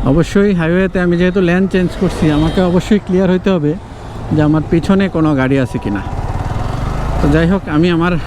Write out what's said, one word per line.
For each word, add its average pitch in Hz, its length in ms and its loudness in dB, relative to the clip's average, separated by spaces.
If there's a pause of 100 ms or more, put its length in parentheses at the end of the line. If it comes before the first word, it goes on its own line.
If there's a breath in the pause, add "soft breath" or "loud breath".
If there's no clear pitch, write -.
অবশ্যই 190 460 2
হাইওয়েতে 180 460 0
আমি 175 160 2
যেহেতু 180 240 0
লেন 180 280 2
চেঞ্জ 180 220 0 (100)
করছি, 170 300 0
আমাকে 156 320 0
অবশ্যই 180 360 2
ক্লিয়ার 185 320 0
হইতে 185 200 0
হবে 156 240 0 (580)
যে 151 100 2
আমার 151 280 2
পিছনে 190 380 2
কোনো 156 260 0
গাড়ি 131 240 2
আছে 123 200 -2
কি 107 120 -4
না। 98 120 -4 (1200)
তো 156 60 2
যাই 160 200 4
হোক, 190 200 2
আমি 165 220 2
আমার 170 220 0 (140)